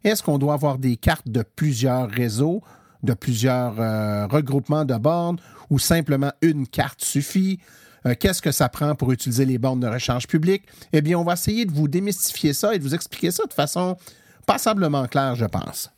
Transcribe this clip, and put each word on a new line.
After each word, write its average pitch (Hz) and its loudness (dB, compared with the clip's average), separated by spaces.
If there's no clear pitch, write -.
est-ce 208 2
qu'on 147 2
doit 143 2
avoir 139 0
des 131 0
cartes - -2
de 113 0
plusieurs 127 0
réseaux, 123 0
de 113 0
plusieurs, 123 0
euh, 107 -2
regroupements 143 0
de 127 0
bornes, 170 0
ou 139 2
simplement 143 0
une 147 2
carte - -4
suffit ? 190 -2
Euh, 123 2
qu'est-ce 190 0
que 151 2
ça 135 2
prend 151 0
pour 131 0
utiliser 123 0
les 131 2
bornes 127 0
de 123 -2
recharge 123 -2
publique ? 175 2
Eh 156 4
bien, 156 2
on 170 0
va 170 0
essayer 214 0
de 185 -2
vous 151 2
démystifier 175 -2
ça 208 0
et 202 0
de 156 -4
vous 139 -2
expliquer - -4
ça 427 -2
de - -12
façon 180 -2
passablement 180 2
claire, 135 0
je 117 0
pense. - -6